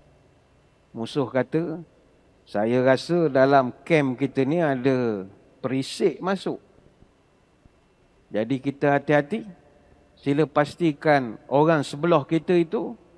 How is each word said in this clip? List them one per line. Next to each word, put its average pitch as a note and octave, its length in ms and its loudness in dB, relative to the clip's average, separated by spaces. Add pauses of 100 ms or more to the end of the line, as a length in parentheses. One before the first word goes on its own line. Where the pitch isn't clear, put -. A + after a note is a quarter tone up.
(880)
Musuh A#2 400 -6
kata, D#3 560 -4 (560)
"Saya A2+ 400 -2
rasa C#3+ 480 2
dalam C3+ 400 4 (160)
kem C#3+ 320 2
kita C3 240 -2
ni C#3+ 160 0
ada B2+ 720 -2 (320)
perisik C3+ 560 -2
masuk. F3+ 400 -4 (1700)
Jadi A2+ 300 -2
kita C#3+ 400 0
hati-hati. D3 480 -2 (720)
Sila C#3+ 320 0
pastikan C#3+ 960 0
orang D3+ 400 2
sebelah D3+ 400 0
kita E3 320 0
itu E3+ 400 -2 (200)